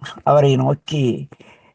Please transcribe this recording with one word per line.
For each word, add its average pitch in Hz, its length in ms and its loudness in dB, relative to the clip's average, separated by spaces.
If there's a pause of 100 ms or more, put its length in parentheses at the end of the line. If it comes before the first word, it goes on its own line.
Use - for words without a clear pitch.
(240)
அவரை 143 320 4
நோக்கி 139 720 -4 (480)